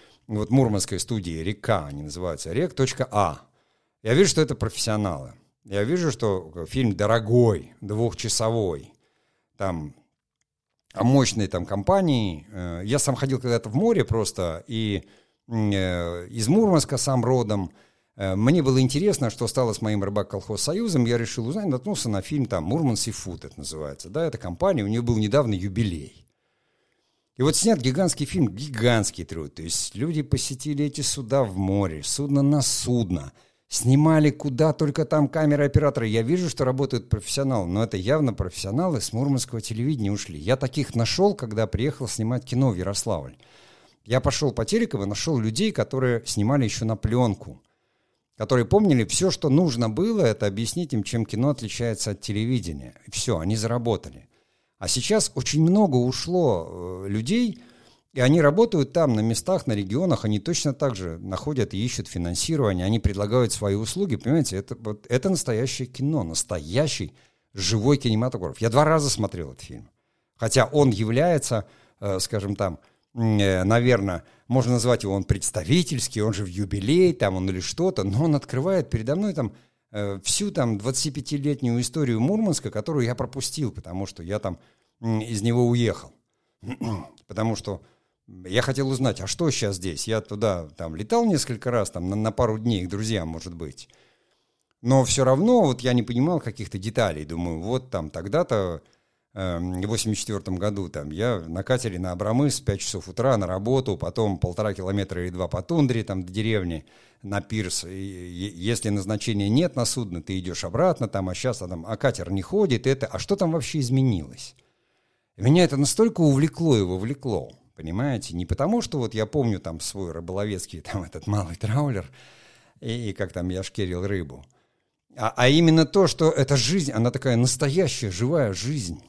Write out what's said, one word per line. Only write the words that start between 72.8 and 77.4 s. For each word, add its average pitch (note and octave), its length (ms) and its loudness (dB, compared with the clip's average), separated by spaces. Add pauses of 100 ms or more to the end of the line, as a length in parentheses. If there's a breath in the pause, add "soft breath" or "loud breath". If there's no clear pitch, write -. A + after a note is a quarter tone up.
м, A2 260 2
э, F#2+ 240 4
наверно, G#2 580 4 (260 soft breath)
можно B2 240 2
назвать A#2+ 300 2
его, G2 120 -2
он G2 100 -2
представительский, G#2+ 1000 0
он A2 100 2
же G#2 120 -4
в F#2+ 40 -6
юбилей, G2+ 640 2
там F#2+ 240 0
он F#2 140 0